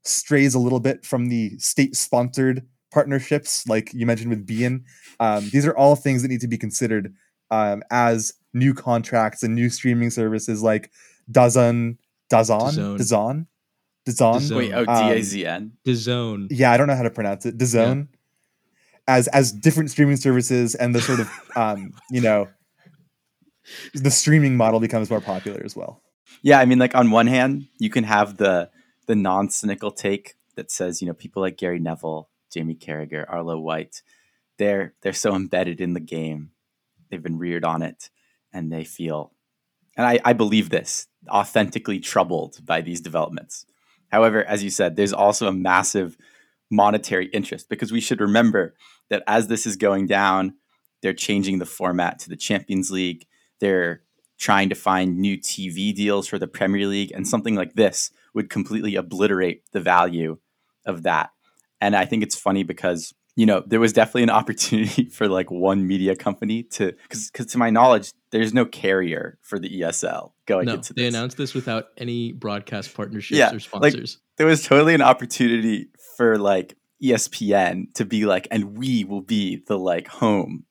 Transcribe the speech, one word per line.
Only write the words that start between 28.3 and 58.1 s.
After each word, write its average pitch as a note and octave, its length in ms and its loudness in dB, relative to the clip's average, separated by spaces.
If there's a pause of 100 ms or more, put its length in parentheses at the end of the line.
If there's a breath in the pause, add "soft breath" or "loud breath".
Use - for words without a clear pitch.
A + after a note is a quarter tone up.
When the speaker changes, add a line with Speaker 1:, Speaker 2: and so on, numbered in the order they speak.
Speaker 3:
the, F#2 340 2 (360)
the A2+ 80 0
non-cynical G2 760 -2
take - 440 -6 (200)
that - 140 -14
says, F2+ 320 -6
you F2 60 -6
know, E2+ 60 -8
people - 280 -10
like F#2 160 -6
Gary F2 200 -4
Neville, D#2+ 500 -8 (240)
Jamie D#2+ 220 -8
Carragher, D2+ 540 -10
Arlo E2+ 300 -8
White, D#2+ 440 -10 (560)
they're, G2 440 -2
they're F#2+ 100 -4
so G2+ 220 -2
embedded F2+ 460 -4
in F2 140 -4
the E2+ 60 -6
game. D#2+ 500 -10 (600)
They've E2+ 120 -12
been E2 160 -6
reared E2+ 260 -6
on E2 180 -2
it, - 280 -12 (420)
and D#2+ 200 -10
they D#2+ 120 -10
feel, D#2 480 -10 (640)
and A#2+ 100 0
I, A#2+ 180 2
I B2 80 4
believe G#2+ 380 2
this, - 380 -6 (200)
authentically G2+ 720 -2
troubled E2+ 640 -4
by E2 160 -2
these E2+ 200 -10
developments. D#2+ 640 -8 (420)
However, A2 360 4
as G2+ 200 -4
you G2 60 -6
said, F2 260 0
there's G2+ 160 2
also G#2 340 2
a F#2+ 60 0
massive F#2 640 0 (540 soft breath)
monetary G#2 560 2
interest, F#2+ 420 -8
because A2 240 -6
we A#2 80 -2
should A2+ 200 -4
remember G#2 540 2 (340 soft breath)
that G#2 180 -2
as G#2+ 220 2
this A2+ 180 -4
is G2+ 100 -6
going G2 300 0
down, F#2+ 480 0 (480)
they're F#2+ 100 -2
changing G2 460 -2
the F2+ 80 -6
format F2 540 -4
to - 80 -18
the E2 80 -14
Champions F#2+ 540 -4
League. F2+ 360 -6 (320)
They're F2+ 440 -2 (380)
trying G2 300 2
to F#2+ 60 -4
find F#2 420 0
new G2 200 0
T F#2+ 320 -8
V G2 220 -4
deals G2+ 360 0
for G2+ 120 -6
the F2+ 80 -6
Premier G2 400 -2
League, G2+ 240 -4
and G2 160 -8
something A2+ 280 -2
like F2+ 180 -6
this - 360 0 (240)